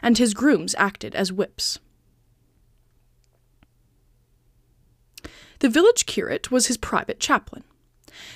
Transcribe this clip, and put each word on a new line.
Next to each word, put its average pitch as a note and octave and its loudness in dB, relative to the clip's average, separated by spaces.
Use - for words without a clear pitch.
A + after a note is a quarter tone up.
and A3+ 4
his A3+ 2
grooms G3+ 0
acted - -4
as F#3 -2
whips. - -6
The C#4 2
village F#4 4
curate - -6
was B3+ 2
his B3 -4
private - -4
chaplain. - -2